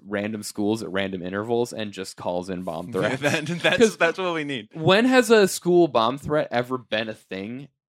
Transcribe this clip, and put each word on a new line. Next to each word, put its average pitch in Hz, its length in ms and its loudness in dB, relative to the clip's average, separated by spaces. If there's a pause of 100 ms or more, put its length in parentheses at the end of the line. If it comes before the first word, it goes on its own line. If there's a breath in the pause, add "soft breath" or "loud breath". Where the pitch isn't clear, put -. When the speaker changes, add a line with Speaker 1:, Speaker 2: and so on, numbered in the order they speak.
Speaker 1:
random 104 380 -4
schools 107 400 -2
at 85 80 -10
random 95 320 -4
intervals 110 500 -4
and 107 200 -8
just 95 240 -12
calls 90 340 -6
in 92 140 -6
bomb 90 220 -8
Speaker 2:
<laughs> 117 60 -10
Yeah, 101 240 -2
Speaker 1:
threats. 135 60 -10
Speaker 2:
that, 147 240 0
that's, 165 320 0
Speaker 1:
'Cause 220 180 4
Speaker 2:
that's 165 220 2
what 185 160 -2
we 156 100 -4
need. 131 300 -8
Speaker 1:
when 185 320 4
has 254 240 4
a 214 180 8
school 175 400 4
bomb 120 300 2
threat 147 320 -2
ever 123 280 -2
been 110 300 -4
a 110 60 -8
thing? 110 540 -12 (200)